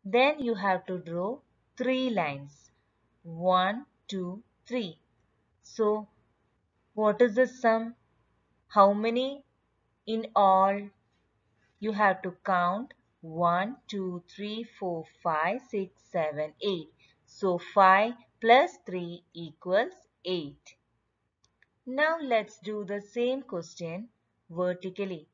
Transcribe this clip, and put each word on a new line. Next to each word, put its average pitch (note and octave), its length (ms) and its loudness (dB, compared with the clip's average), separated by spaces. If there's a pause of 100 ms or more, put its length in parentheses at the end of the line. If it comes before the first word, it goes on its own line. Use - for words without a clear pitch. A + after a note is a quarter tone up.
Then C4 360 2
you A#3 160 -2
have F#3 300 -2
to F#3 120 -8
draw F3 400 -6 (400)
three B3+ 320 -2
lines. C#3+ 640 -8 (500)
One, F#3 640 0 (220)
two, F#3 340 -8 (240)
three. A3 320 -6 (640)
So, G#3+ 460 -2 (840)
what G#3 280 2
is A3 140 4
the B3+ 100 4
sum? A3+ 480 -2 (720)
How G3+ 260 6
many B3 520 -2 (600)
in A3 300 -4
all? G3 560 4 (880)
You G#3+ 140 -4
have G3+ 300 2
to F3+ 120 -8 (100)
count F#3 500 0 (260)
one, F3 560 0 (100)
two, F#3 420 -8
three, G#3+ 360 -10
four, F3 400 -8 (180)
five, E3+ 380 -2 (100)
six, F#3+ 400 -8
seven, D#3 500 -4
eight. F3 320 -4 (340)
So, F3+ 320 -2
five G3+ 560 4 (260)
plus C4 440 6
three F3 380 -10 (100)
equals F3+ 600 -2 (320)
eight. E3 500 -8 (1120)
Now, D4+ 340 0
let's A#3 380 -2
do G#3 260 -8
the G3+ 160 -6
same B3 420 -4
question F3 680 -10 (420)
vertically. F3+ 840 -6